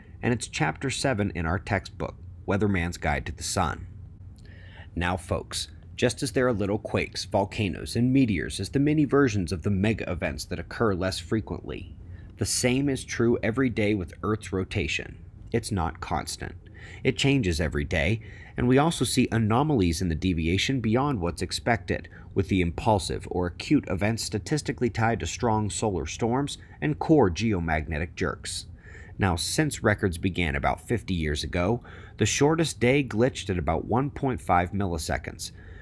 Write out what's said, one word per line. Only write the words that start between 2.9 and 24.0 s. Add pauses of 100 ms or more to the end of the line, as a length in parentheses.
Guide
to
the
Sun. (1120)
Now,
folks, (260)
just
as
there
are
little
quakes,
volcanoes,
and
meteors
as
the
mini
versions
of
the
mega
events
that
occur
less
frequently, (440)
the
same
is
true
every
day
with
Earth's
rotation. (300)
It's
not
constant. (500)
It
changes
every
day, (340)
and
we
also
see
anomalies
in
the
deviation
beyond
what's
expected, (260)
with
the
impulsive
or
acute
events